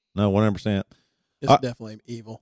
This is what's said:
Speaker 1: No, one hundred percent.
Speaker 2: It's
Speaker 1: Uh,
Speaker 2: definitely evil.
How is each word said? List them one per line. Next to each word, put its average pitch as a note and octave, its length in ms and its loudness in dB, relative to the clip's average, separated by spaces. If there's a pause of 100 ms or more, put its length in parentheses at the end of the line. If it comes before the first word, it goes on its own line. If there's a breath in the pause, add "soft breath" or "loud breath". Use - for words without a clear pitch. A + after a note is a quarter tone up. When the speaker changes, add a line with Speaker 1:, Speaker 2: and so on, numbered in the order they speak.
(160)
Speaker 1:
No, G2+ 140 2
one G2+ 140 4
hundred G#2+ 100 2
percent. G2 320 -4 (560)
Speaker 2:
It's C3 100 2
Speaker 1:
Uh, C#3 60 8
Speaker 2:
definitely A2+ 480 -10
evil. A2+ 360 -14